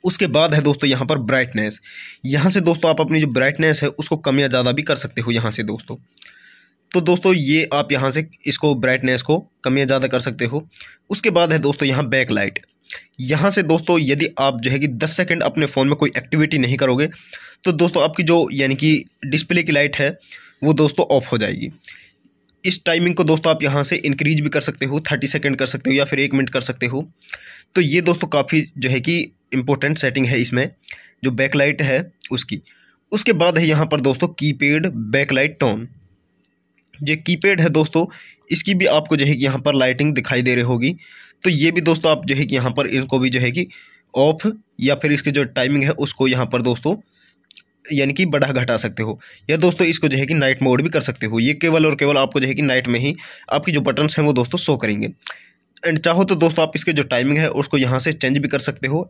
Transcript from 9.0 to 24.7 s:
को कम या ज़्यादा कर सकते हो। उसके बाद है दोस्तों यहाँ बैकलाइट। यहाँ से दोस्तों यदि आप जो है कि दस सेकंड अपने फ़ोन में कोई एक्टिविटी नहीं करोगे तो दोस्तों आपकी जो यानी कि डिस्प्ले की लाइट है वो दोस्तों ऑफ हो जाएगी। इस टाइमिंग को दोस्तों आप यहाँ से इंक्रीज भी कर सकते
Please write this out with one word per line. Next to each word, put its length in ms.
को 180
कम 140
या 80
ज़्यादा 220
कर 120
सकते 260
हो। 200
उसके 220
बाद 220
है 60
दोस्तों 280
यहाँ 220
बैकलाइट। 500
यहाँ 300
से 120
दोस्तों 380
यदि 380
आप 220
जो 100
है 80
कि 80
दस 300
सेकंड 260
अपने 220
फ़ोन 220
में 80
कोई 220
एक्टिविटी 400
नहीं 200
करोगे 320
तो 100
दोस्तों 300
आपकी 200
जो 300
यानी 220
कि 200
डिस्प्ले 380
की 80
लाइट 240
है 220
वो 120
दोस्तों 320
ऑफ 240
हो 60
जाएगी। 340
इस 200
टाइमिंग 320
को 80
दोस्तों 280
आप 120
यहाँ 200
से 140
इंक्रीज 440
भी 80
कर 100
सकते 260